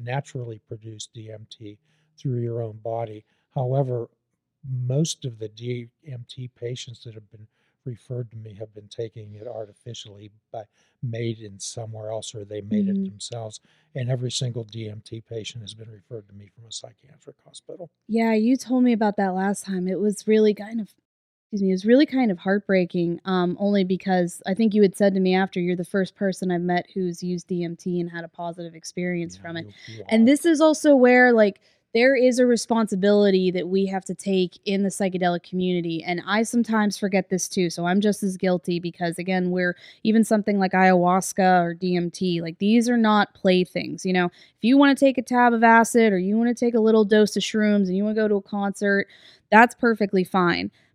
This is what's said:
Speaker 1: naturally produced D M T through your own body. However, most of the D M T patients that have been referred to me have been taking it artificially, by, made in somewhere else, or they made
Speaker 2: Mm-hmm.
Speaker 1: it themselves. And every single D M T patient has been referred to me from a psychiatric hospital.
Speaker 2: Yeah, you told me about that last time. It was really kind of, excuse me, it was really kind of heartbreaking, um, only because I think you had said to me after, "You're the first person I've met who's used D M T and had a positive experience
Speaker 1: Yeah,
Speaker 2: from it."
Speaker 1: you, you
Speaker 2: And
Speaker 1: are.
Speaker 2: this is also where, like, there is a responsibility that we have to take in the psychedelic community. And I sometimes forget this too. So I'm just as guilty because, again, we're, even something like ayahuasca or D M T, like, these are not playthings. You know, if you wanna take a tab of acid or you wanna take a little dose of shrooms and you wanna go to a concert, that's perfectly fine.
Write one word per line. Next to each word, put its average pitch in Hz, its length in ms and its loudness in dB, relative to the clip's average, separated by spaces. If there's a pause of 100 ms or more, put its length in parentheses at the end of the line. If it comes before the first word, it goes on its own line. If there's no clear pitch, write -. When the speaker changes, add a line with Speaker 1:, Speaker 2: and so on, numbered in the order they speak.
Speaker 1:
naturally 120 640 -8
produced 110 460 -16
D 110 180 -18
M 110 180 -18
T 104 280 -20 (400)
through 123 240 -4
your 117 200 -6
own 110 220 -10
body. 113 400 -8 (320)
However, 127 540 -4 (600)
most 131 540 -4
of 117 160 -10
the 110 80 -10
D 120 400 -10 (180)
M 123 220 -14
T 127 220 -16
patients 120 560 -14
that 113 80 -18
have 107 180 -20
been 107 160 -20 (380)
referred 123 440 -10
to 110 60 -20
me 110 180 -16
have 107 200 -16
been 104 160 -20
taking 110 460 -14
it 107 120 -18
artificially, 107 840 -16 (220)
by, 110 140 -14 (360)
made 113 380 -6
in 101 180 -18
somewhere 110 540 -12
else, 110 240 -10
or 107 80 -12
they 104 160 -10
made 104 280 -2
Speaker 2:
Mm-hmm. 98 180 -2
Speaker 1:
it - 40 -8
themselves. 110 520 -14 (340)
And 123 140 -6
every 127 200 -4
single 117 360 -6
D 110 240 -12
M 107 160 -16
T 113 160 -14
patient 113 420 -14
has 98 100 -16
been 110 160 -20
referred 104 380 -18
to 101 80 -20
me 101 180 -20
from 113 120 -20
a 110 60 -20
psychiatric - 720 -20
hospital. - 440 -20 (180)
Speaker 2:
Yeah, 226 260 0
you 226 240 2
told 247 260 0
me 247 80 4
about 214 260 0
that 190 180 -2
last 190 300 -4
time. 185 220 -4
It 185 120 -4
was 208 280 -4
really 214 260 4
kind 220 280 -8
of, 190 80 -10 (560)
excuse 202 180 -6
me, 190 60 2
it 185 60 2
was 190 100 -6
really 254 200 6
kind 262 240 0
of 175 100 -4
heartbreaking, 185 840 0
um, 180 340 0
only 202 280 0
because 180 600 -2
I 190 80 -4
think 220 200 0
you 208 80 4
had 190 160 4
said 202 160 2
to 190 80 0
me 185 120 2
after, 185 280 -2
"You're 180 160 -2
the 180 80 -6
first 190 280 -4
person 190 380 -4
I've 175 100 -2
met 175 320 -2
who's 180 300 -6
used 180 240 -6
D 175 160 -4
M 170 140 -8
T 175 240 -4
and 170 80 -6
had 170 160 -12
a - 20 -18
positive 170 480 -12
experience 175 640 -8
Speaker 1:
Yeah, - 40 -20
Speaker 2:
from 170 160 -12
it." 160 80 -10 (220)
Speaker 1:
you, 110 80 -16
you 107 140 -16
Speaker 2:
And 226 140 4
Speaker 1:
are. - 20 6
Speaker 2:
this 285 200 4
is 320 140 4
also 302 340 6
where, 247 380 6
like, 214 300 2 (320)
there 254 220 4
is 247 220 4
a 254 80 4
responsibility 208 1040 2
that 175 200 -4
we 190 160 2
have 190 200 -6
to 185 80 -8
take 185 520 -2
in 196 180 -2
the 196 60 0
psychedelic 180 520 -2
community. 180 600 -2
And 175 240 -4
I 214 160 0
sometimes 220 540 0
forget 190 320 -2
this 185 180 -4
too. 180 220 -2
So 170 180 -6
I'm 185 140 2
just 208 200 0
as 190 160 -4
guilty 180 420 -2
because, 170 380 -6
again, 180 340 -2
we're, 180 240 -2 (280)
even 220 220 4
something 208 340 0
like 190 140 0
ayahuasca 185 920 4
or 170 100 -4
D 180 220 -4
M 175 160 -2
T, 175 300 -2
like, 165 180 -10
these 220 300 4
are 240 80 2
not 214 360 2
playthings. 180 720 0
You 185 80 0
know, 180 120 2
if - 380 -12
you 247 140 4
wanna 277 180 6
take 269 220 2
a 247 60 -6
tab 247 300 2
of 226 100 2
acid 226 480 6
or 185 80 2
you 196 180 0
wanna 233 160 0
take 240 220 -2
a 226 60 4
little 220 240 4
dose 214 320 4
of 196 40 -2
shrooms 208 460 2
and 180 80 -2
you 196 80 0
wanna 214 120 -2
go 214 120 0
to 208 80 2
a 196 60 -2
concert, 202 640 -2 (420)
that's 233 240 6
perfectly 208 520 0
fine. 175 440 0 (260)